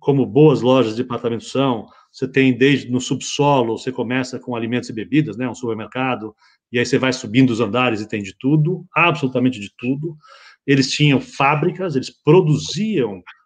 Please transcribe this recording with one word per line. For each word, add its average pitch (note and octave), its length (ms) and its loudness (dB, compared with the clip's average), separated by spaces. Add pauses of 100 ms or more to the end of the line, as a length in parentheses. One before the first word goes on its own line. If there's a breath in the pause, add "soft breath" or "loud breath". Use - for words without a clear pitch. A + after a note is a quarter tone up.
como C#3 260 2
boas C3 340 4
lojas A#2 360 2
de B2 80 -4
departamento A#2 400 -6
são, C3 420 -4 (240 soft breath)
você - 160 -6
tem C3 300 2
desde B2+ 340 2
no B2 100 0
subsolo, C3 760 0
você - 140 -8
começa B2 480 -6
com B2 160 -8
alimentos A#2 320 -4
e - 40 -12
bebidas, A2 440 -2
né? B2+ 120 -6
Um B2+ 60 -8
supermercado, A2+ 800 -6 (380 soft breath)
e A#2+ 80 0
aí A#2+ 40 2
você B2 140 0
vai B2+ 140 2
subindo B2 380 2
os A2 100 -2
andares A#2 400 0
e G#2+ 80 -10
tem A2 120 -4
de F#2+ 160 -12
tudo, D#3 560 0
absolutamente C3 680 0
de G2+ 160 -12
tudo. C#3+ 400 -6 (500 loud breath)
Eles C#3 240 0
tinham D3 300 2
fábricas, D#3+ 720 -2
eles C3 160 -2
produziam, D3+ 1120 0 (240 loud breath)